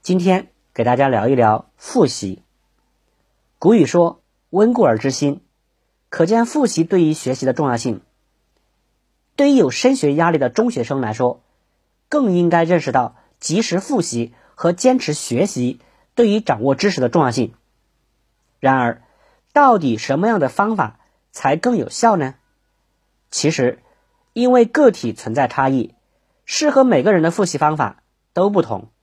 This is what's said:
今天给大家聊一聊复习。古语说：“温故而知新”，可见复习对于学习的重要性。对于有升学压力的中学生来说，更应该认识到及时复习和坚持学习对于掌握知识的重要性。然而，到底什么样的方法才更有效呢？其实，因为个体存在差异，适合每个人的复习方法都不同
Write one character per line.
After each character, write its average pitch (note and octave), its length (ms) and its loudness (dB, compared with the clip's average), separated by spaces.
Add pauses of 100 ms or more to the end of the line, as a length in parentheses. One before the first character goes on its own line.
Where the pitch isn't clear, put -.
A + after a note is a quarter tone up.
今 F3+ 160 0
天 F#3 300 0 (220)
给 A#2+ 120 -4
大 B2 120 2
家 C3+ 140 2
聊 A2+ 180 0
一 C3+ 60 2
聊 A2+ 440 2
复 - 280 0
习。 G2 380 -8 (1120)
古 G3 160 2
语 E3+ 140 4
说 E3+ 340 0 (300)
：“温 G#3+ 200 2
故 A#3+ 120 2
而 A2+ 160 2
知 C3+ 100 -2
新”， C#3+ 320 -4 (680)
可 E3 180 0
见 A#3 180 2
复 C4 220 -2
习 E3 160 -2
对 F3 200 2
于 D#3 100 2
学 C3 200 -6
习 C3+ 140 -4
的 C3 60 0
重 C#3+ 160 -2
要 A#2+ 60 -2
性。 A#2 260 -6 (1300)
对 C#4+ 180 4
于 - 20 4
有 E3 160 4
升 C4 240 2
学 C#3+ 180 0
压 E3 160 2
力 E3+ 80 0
的 C3 140 0
中 A#3 180 0
学 C3 140 -6
生 C3+ 180 -4
来 A2 100 -4
说， B2 300 -2 (680)
更 B3+ 260 0
应 F3 160 2
该 E3+ 160 2
认 E3+ 140 2
识 D3 120 -6
到 B2 240 -2 (240)
及 F#3+ 240 -4
时 F3+ 160 -4
复 A3 220 -4
习 A#2 340 -6 (180)
和 E3+ 200 -2
坚 B3+ 260 0
持 D3+ 140 -6
学 D3 340 -4
习 B2 320 -6 (340)
对 A#3 160 2
于 G#3 100 0
掌 C3 220 -4
握 C3+ 140 0
知 G3 160 -2
识 C#3+ 100 -4
的 B2 80 0
重 D#3+ 140 2
要 B2+ 80 0
性。 A2+ 240 -4 (1040)
然 C3+ 180 0
而， A#2+ 240 -4 (520)
到 C4 260 4
底 B2+ 180 -2
什 C#3 220 -4
么 G3+ 80 0
样 A3 120 0
的 C3+ 100 0
方 G#3 260 -2
法 C3 240 -4 (320)
才 - 240 -2
更 A#3 220 -2
有 C3+ 120 -6
效 A3+ 260 0
呢？ C3+ 200 -4 (960)
其 - 180 -2
实， B2+ 300 -2 (540)
因 B3 180 0
为 B3 140 6
个 C#4 240 4
体 A#2+ 240 -6
存 A2 220 -8
在 C#3 120 0
差 C3+ 220 -2
异， C3 240 -2 (520)
适 D4+ 260 -2
合 C4+ 120 4
每 F3+ 200 2
个 G3+ 100 2
人 F3 80 4
的 D#3+ 80 2
复 F#3 160 -2
习 D3+ 140 -6
方 D3+ 180 0
法 B2 260 -6 (300)
都 F#3+ 160 0
不 G3+ 140 0
同 G#2+ 260 -8 (140)